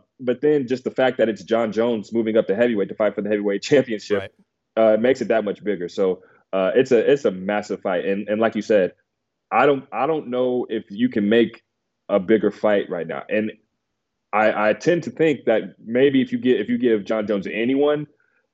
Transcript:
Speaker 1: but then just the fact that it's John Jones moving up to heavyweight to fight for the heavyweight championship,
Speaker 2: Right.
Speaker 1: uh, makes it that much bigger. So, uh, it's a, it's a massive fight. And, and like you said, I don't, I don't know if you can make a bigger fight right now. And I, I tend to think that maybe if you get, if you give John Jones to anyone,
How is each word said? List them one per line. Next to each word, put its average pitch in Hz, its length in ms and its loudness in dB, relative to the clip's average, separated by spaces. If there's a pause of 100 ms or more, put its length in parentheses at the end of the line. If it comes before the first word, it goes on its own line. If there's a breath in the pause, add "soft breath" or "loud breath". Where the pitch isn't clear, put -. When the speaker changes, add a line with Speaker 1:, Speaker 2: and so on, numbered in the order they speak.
(200)
Speaker 1:
but 123 220 -4
then 147 260 0
just 127 160 -4
the 107 80 -4
fact 127 280 0
that 110 100 2
it's 101 140 -6
John 113 280 -2
Jones 110 400 -2
moving 110 240 0
up 110 120 2
to 98 80 0
heavyweight 107 340 0
to 101 60 -12
fight 104 180 0
for 107 80 -8
the 101 80 -6
heavyweight 104 320 -2
championship, 107 720 0 (440)
Speaker 2:
Right. 110 180 4
Speaker 1:
uh, 110 40 4
makes 123 240 2
it 104 60 -6
that 110 180 0
much 95 180 -6
bigger. 90 240 -4
So, 92 360 -2 (280 soft breath)
uh, 95 220 0
it's 131 180 2
a, 123 60 6 (140)
it's 143 140 2
a 107 60 2
massive 95 500 -6
fight. 87 240 -2
And, 98 220 -4
and 107 140 -2
like 110 140 0
you 104 80 -4
said, 95 300 2 (580)
I 120 160 4
don't, 135 260 0
I 120 140 -2
don't 156 220 -4
know 127 380 -2
if 107 220 -6
you 110 180 -2
can 107 220 0
make 117 320 2 (480)
a 101 100 2
bigger 101 300 2
fight 104 400 0
right 85 160 -6
now. 71 240 -10
And 107 220 -2 (840)
I, 107 360 2
I 107 40 4
tend 165 300 0
to 117 80 -8
think 156 340 0
that 104 300 0 (100)
maybe 131 340 2
if 127 120 -2
you 123 80 -4
get, 120 200 2
if 104 80 -4
you 120 120 -2
give 110 260 2
John 110 220 -2
Jones 101 180 -2
to 87 80 -8
anyone, 143 540 0 (460)